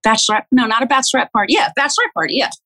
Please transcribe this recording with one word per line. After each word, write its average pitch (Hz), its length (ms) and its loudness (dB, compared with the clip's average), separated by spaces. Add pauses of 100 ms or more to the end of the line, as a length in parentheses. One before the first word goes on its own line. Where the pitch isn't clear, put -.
Bachelorette? 220 460 0
No, 254 160 4
not 226 160 0
a - 20 0
bachelorette 262 460 0
party. 214 220 0
Yeah, - 240 2
bachelorette 294 360 -2
party. 160 220 -4
Yeah. - 160 -2 (140)